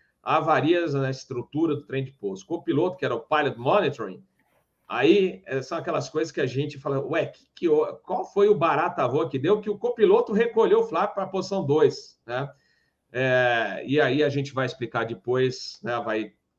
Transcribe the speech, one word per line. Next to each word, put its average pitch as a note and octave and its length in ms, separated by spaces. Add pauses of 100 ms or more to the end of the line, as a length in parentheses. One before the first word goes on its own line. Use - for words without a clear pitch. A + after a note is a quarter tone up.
(200)
avarias D#3 720
na C3+ 180
estrutura C3+ 680
do - 100
trem C3+ 180
de C3+ 60
pouso. - 320
O - 60
copiloto, E3 480
que - 80
era B2 100
o A2+ 60
pilot C#3+ 360
monitoring, B2 680 (640)
aí, E3+ 580
é, C3 160
são E3 160
aquelas D3+ 300
coisas D#3+ 240
que E3+ 80
a C3+ 60
gente C#3 300
fala, C3+ 300
"Ué, D3 200
que, - 280
que F3 140
o, D3+ 300
qual A3 260
foi G3+ 240
o G#3 80
barata D#3 500
voa C3+ 220
que C3 100
deu F#3+ 220
que G#3+ 100
o G3 80
copiloto A#3 540
recolheu A3+ 480
o A3+ 40
flap G3+ 300
pra F#3+ 140
posição F#3+ 360
dois", C#3 640
né? C3 240 (640)
É... B2 720
e C#3+ 140
aí C#3 240
a C#3+ 40
gente C3+ 240
vai B2+ 140
explicar A#2 380
depois, B2 800
né? A#2 160
Vai G#2+ 320 (260)